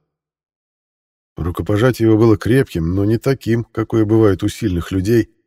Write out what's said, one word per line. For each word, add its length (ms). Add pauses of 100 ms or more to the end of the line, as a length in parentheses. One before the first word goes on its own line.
(1400)
Рукопожатие 720
его 80
было 220
крепким, 560
но 100
не 140
таким, 460
какое 420
бывает 360
у 60
сильных 440
людей, 380 (160)